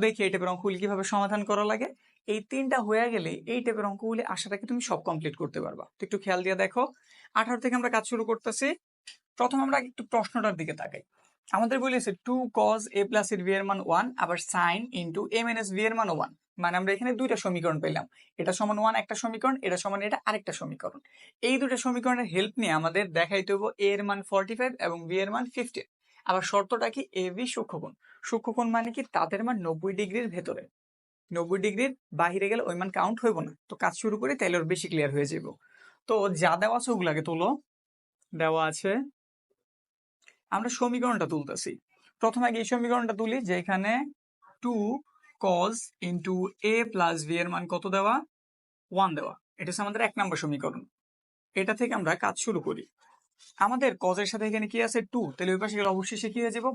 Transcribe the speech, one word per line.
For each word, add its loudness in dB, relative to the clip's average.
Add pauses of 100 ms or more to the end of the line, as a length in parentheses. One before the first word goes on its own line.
দেখি 2
এই 2
টাইপের 0
অঙ্কগুলি -2
কিভাবে 0
সমাধান 2 (100)
করা 4
লাগে। -2 (440)
এই -2 (120)
তিনটা 2
হয়ে 4
গেলে -2 (200)
এই -2
টাইপের -2
অঙ্কগুলি -4 (120)
আশা -6
রাখি -6
তুমি 0
সব 0
কমপ্লিট -2
করতে -6
পারবা। -10 (120)
তো -20
একটু -4
খেয়াল 2
দিয়ে 0
দেখো, 2 (560)
আঠারো 0
থেকে 2
আমরা 0
কাজ 2
শুরু 0
করতেছি। -2 (680)
প্রথমে 4
আমরা 4 (120)
একটু -12 (100)
প্রশ্নটার 2
দিকে -4
তাকাই। -10 (540)
আমাদের 2
বলেছে 2 (160)
টু 2 (200)
cos 4 (160)
a 6 (100)
plus 2
এর -2
v 2
এর 0
মান 0 (100)
ওয়ান, 4 (160)
আবার 0 (120)
sin 2 (200)
into -4 (140)
a 4
minus -2
v 0 (100)
এর 2
মানও 0
ওয়ান। -4 (300)
মানে 2
আমরা 2
এখানে 0 (100)
দুইটা 2
সমীকরণ 0
পেলাম, -2 (360)
এটা 2
সমান 0
ওয়ান 4
একটা -8
সমীকরণ, 0 (100)
এটা 2
সমান -2
এটা 0 (100)
আরেকটা -2
সমীকরণ। -10 (480)
এই 4
দুটো 0
সমীকরণের 0
হেল্প 0
নিয়ে 4
আমাদের 2 (140)
দেখাইতে 2
হইব 0 (220)
a 8
এর 0
মান 0 (100)
ফর্টি 2
ফাইভ 0 (140)
এবং -2 (120)
v -2 (100)
এর -2
মান -2 (100)
ফিফটিন। -6 (420)
আবার 2
শর্তটা 0
কি? -4 (200)
এ 0 (120)
বি -4 (100)
সূক্ষ্মকোণ। -8 (360)
সূক্ষ্মকোণ 0
মানে 0
কি? -4 (140)
তাদের 2
মান 0 (100)
নব্বই -2
ডিগ্রির -2
ভেতরে, -6 (720)
নব্বই 0
ডিগ্রির 2 (280)
বাহিরে 2
গেলে 2
ওই -4
মান -4
কাউন্ট 2
হইব 4 (100)
না। -10 (160)
তো -12
কাজ 0
শুরু 0
করি, 0
তাইলে 2
ওর -2
বেশি -2
ক্লিয়ার 2
হয়ে 2
যাইব। -6 (640)
তো 4 (280)
যা 6 (100)
দেওয়া 4
আছে -2
ওগুলাকে 2
তোলো। 2 (920)
দেওয়া 4
আছে, -2 (1600)
আমরা -2
সমীকরণটা 0
তুলতেছি। -4 (500)
প্রথমে 2
আগে 0
এই -4
সমীকরণটা 0
তুলি, 0 (100)
যে 2
এখানে 0 (720)
টু 0 (720)
cos 2 (320)
into -2 (380)
a 4 (180)
plus 2 (100)
v -6 (100)
এর 0
মান -4 (100)
কত -4 (120)
দেওয়া? 4 (800)
ওয়ান 4
দেওয়া। -6 (260)
এটা -6
হচ্ছে -4
আমাদের -4
এক -6
নম্বর 0
সমীকরণ। -4 (800)
এটা 0
থেকে 0
আমরা 0 (120)
কাজ 0 (100)
শুরু 0
করি। -4 (800)
আমাদের 2 (120)
cos 2
এর 0
সাথে -2
এখানে 0
কি -2
আছে? 0 (140)
টু। 0 (140)
তাহলে 0
ওই 0
পাশে -2
গেলে 2
অবশ্যই -2
সে -4
কি -2
হয়ে 0
যাবো? 0